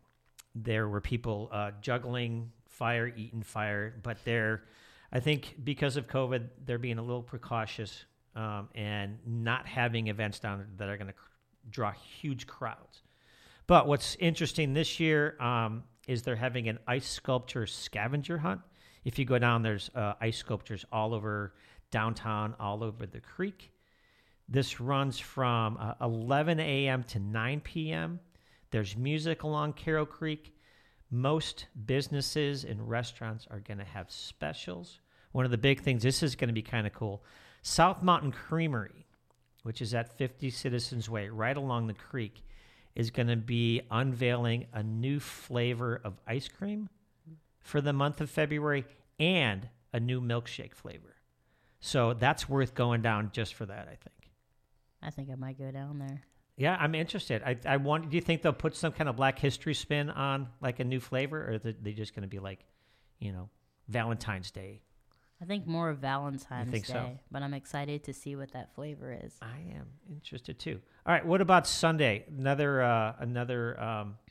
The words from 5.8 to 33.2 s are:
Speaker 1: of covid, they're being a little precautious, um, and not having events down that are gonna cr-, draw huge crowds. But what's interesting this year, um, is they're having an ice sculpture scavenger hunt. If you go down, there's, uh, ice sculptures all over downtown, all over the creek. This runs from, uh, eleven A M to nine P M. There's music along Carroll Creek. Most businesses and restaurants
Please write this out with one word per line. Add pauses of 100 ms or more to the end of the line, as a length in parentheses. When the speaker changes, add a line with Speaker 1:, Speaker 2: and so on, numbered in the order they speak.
Speaker 1:
of
covid, (160)
they're
being
a
little
precautious, (320)
um,
and
not
having
events
down (120)
that
are
gonna
cr-, (420)
draw
huge
crowds. (640)
But
what's
interesting
this
year,
um, (240)
is
they're
having
an
ice
sculpture
scavenger
hunt. (440)
If
you
go
down,
there's,
uh,
ice
sculptures
all
over (360)
downtown,
all
over
the
creek. (760)
This
runs
from,
uh,
eleven
A
M
to
nine
P
M. (500)
There's
music
along
Carroll
Creek. (560)
Most (200)
businesses
and
restaurants